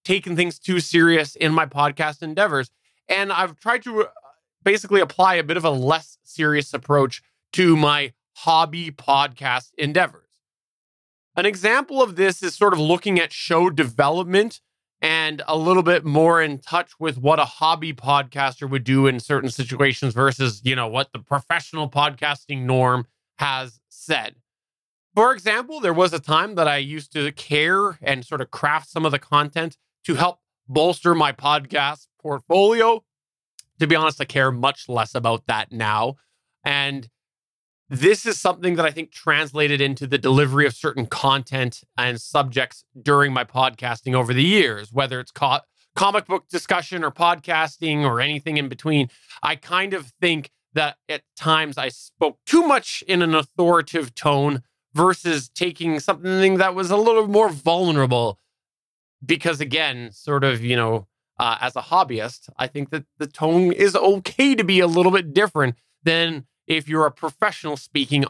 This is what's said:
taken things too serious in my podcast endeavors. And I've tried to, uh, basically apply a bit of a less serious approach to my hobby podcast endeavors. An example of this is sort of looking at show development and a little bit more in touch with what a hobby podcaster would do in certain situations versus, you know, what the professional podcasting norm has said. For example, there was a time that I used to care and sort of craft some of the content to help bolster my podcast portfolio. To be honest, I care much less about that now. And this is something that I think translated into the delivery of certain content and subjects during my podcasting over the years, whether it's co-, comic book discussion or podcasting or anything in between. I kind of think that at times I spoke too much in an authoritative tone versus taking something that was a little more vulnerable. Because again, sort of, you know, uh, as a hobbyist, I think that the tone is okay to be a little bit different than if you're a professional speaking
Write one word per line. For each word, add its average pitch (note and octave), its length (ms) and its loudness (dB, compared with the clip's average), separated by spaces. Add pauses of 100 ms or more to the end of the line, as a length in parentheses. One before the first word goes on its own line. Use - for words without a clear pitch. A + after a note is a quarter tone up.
taken F3+ 320 -4
things F3 240 -2
too F3+ 220 -2
serious E3 560 2
in D#3+ 160 0
my D#3+ 120 0
podcast D3 560 -2
endeavors. D#3 500 -2 (360)
And G3 240 -2
I've F3 240 -2
tried A#3+ 280 -4
to, A3 200 -6
uh, - 40 -14 (560)
basically G3+ 360 2
apply F#3 360 4
a E3 80 0
bit D#3 120 -2
of E3+ 80 -2
a D#3+ 60 2
less C#3+ 540 0
serious D3+ 500 -2
approach C#3 480 0 (320)
to E3+ 240 6
my D3 340 2 (320)
hobby D#3+ 460 2
podcast C#3 880 -2
endeavors. D3+ 520 -2 (1080)
An F3+ 100 0
example A#3 560 0
of G3+ 140 0
this F#3 260 0
is F3 140 -6
sort G#3 180 4
of E3 60 0
looking F3 400 2
at E3 140 -2
show E3+ 360 0
development E3 920 0 (400)
and D#3 460 -2
a D#3 100 -2
little F3+ 260 2
bit E3 220 2
more D#3+ 360 4
in D3 160 -4
touch E3+ 420 -6
with D3+ 180 -6
what D3 220 2
a C#3+ 60 2
hobby D#3+ 480 -2
podcaster C3+ 760 -2
would C3 140 -4
do C3+ 240 4
in B2+ 120 0
certain C3 300 -2
situations B2+ 640 -2
versus, B2+ 500 -2
you B2+ 120 -2
know, B2 120 -4
what B2 260 -6
the - 60 -14
professional D3+ 680 -6
podcasting C#3+ 720 -4
norm B2+ 440 0 (300)
has C3 420 -6 (100)
said. B2 460 -6 (800)
For A#3 180 4
example, A#3 460 -4
there F#3+ 140 0
was E3+ 200 2
a E3 60 -6
time E3+ 360 0
that E3 120 2
I C#3+ 100 2
used C#3+ 360 -10
to D3 180 -4
care E3 720 0
and C3 240 -4
sort D3 160 -8
of C3 100 -12
craft D3+ 380 -4
some D#3+ 160 -4
of D3+ 60 0
the C#3 80 -2
content D3 580 -2 (280)
to E3 100 -2
help E3+ 240 -2 (280)
bolster E3 480 2
my D3+ 160 2
podcast C#3+ 760 -2 (140)
portfolio. G#3 840 2 (760)
To D#3+ 80 0
be E3 80 4
honest, D#3 260 0
I C3+ 40 -6
care C3 260 0
much B2+ 380 -4
less A#2 260 -4
about A#2 320 -2
that G#2+ 240 -4
now. A2+ 440 -2 (480)
And C#3 460 -4 (840)
this E3+ 360 2
is G#3+ 120 -4
something F3 360 -2
that E3 100 0
I D3+ 60 -2
think D#3+ 200 -12
translated D3 680 -2
into C#3 240 -4
the C3 140 -2
delivery C#3 480 4
of A#2 80 -6
certain B2+ 320 -4
content C3+ 760 -2 (160)
and B2 240 -4
subjects C3+ 640 -2 (160)
during C#3+ 320 2
my B2+ 100 0
podcasting B2+ 680 -4
over B2 180 0
the B2+ 120 2
years, A#2+ 500 0
whether C3 260 -4
it's B2+ 120 -16
co-, C#3 300 -2 (340)
comic G3+ 320 0
book F#3+ 220 -6
discussion F3 540 -4
or D3 60 -2
podcasting D#3+ 920 -2
or A#2+ 180 0
anything D3 360 -4
in C#3+ 120 -4
between. C#3 400 -2 (320)
I D#3 140 -2
kind F#3+ 400 -4
of C#3+ 260 -12
think E3 300 -2 (220)
that D3 240 -4 (120)
at D3+ 140 -8 (120)
times D#3 440 -2
I C3 100 -4
spoke - 560 -4
too E4 220 4
much - 400 -2
in F3+ 160 0
an D#3+ 100 0
authoritative D#3+ 800 0
tone C#3+ 480 0 (320)
versus E3 560 0
taking E3 500 -4
something F#3+ 580 2
that F#3 180 2
was F#3 160 -4
a G#3 60 2
little A3 300 4
more G#3 220 4
vulnerable. C#3+ 880 0 (840)
Because D#3 360 -2
again, C3+ 500 -4
sort C#3 320 -2
of, B2 200 0
you B2 120 0
know, A2+ 320 0 (320)
uh, A#2 200 0
as B2+ 160 -6
a B2 60 -6
hobbyist, A#2+ 720 -2
I B2+ 120 -4
think C#3+ 240 -10
that D3+ 140 -8 (120)
the D3+ 80 -8
tone E3 460 2
is G3 240 2
okay G3+ 580 2
to A3 100 2
be F#3 160 4
a F3 80 6
little F3 240 4
bit F3+ 220 0
different D3+ 420 2 (280)
than E3 420 -2 (220)
if D#3 200 -4
you're D#3 200 2
a C#3 40 -2
professional D#3+ 640 -6
speaking C#3 540 -2